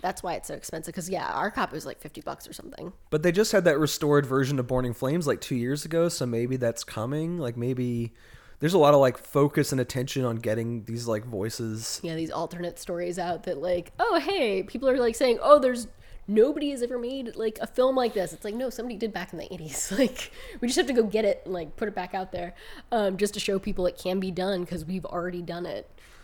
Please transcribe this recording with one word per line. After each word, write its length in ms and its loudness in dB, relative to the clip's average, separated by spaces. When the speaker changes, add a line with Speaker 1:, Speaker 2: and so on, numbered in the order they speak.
Speaker 1:
That's 220 -4
why 140 -4
it's 120 -10
so 60 -10
expensive, 400 -10
'cause, 160 -8
yeah, 220 -4
our 180 -2
copy 240 -6
was, 100 -8
like, 160 -12
fifty 220 -16
bucks 260 -10
or 60 -16
something. 400 -14
Speaker 2:
But 120 0
they 80 4
just 220 2
had 120 6
that 140 6
restored 460 4
version 340 2
of 80 0
Born 200 0
in 80 -4
Flames, 320 0
like, 160 2
two 140 -4
years 280 -2
ago, 240 2
so 160 -4
maybe 320 0
that's 260 0
coming. 540 -4
Like, 220 -4
maybe 560 -2
there's 140 2
a 40 8
lot 160 10
of, 60 10
like, 180 6
focus 540 2
and 100 2
attention 420 -2
on 120 0
getting 480 -2
these, 220 -8
like, 200 -2
voices. 760 -6
Speaker 1:
Yeah, 120 -6
these 160 -4
alternate 480 -6
stories 400 -4
out 240 -4
that, 160 -4
like, 400 -2
oh, 200 4
hey, 440 0
people 260 -2
are, 100 6
like, 160 2
saying, 280 2
"Oh, 160 10
there's, 300 0
nobody 420 4
has 120 -6
ever 160 -2
made, 380 -6
like, 240 -4
a 60 -6
film 300 4
like 160 2
this." 220 -2
It's 100 -12
like, 100 -6
no, 160 -4
somebody 260 -8
did 180 -4
back 180 -8
in 60 -10
the 140 -12
eighties. 380 -8
<laughs> 80 -2
Like, 320 2
we 80 0
just 80 -2
have 120 4
to 40 0
go 120 6
get 200 0
it 220 2
and, 80 -6
like, 220 -8
put 120 -2
it 60 -8
back 200 -6
out 180 -6
there, 220 -8
um, 240 2
just 180 0
to 60 -6
show 180 0
people 280 -2
it 100 -2
can 240 -2
be 100 -2
done, 360 -2
'cause 180 -8
we've 220 -6
already 360 -6
done 240 -8
it. 240 -8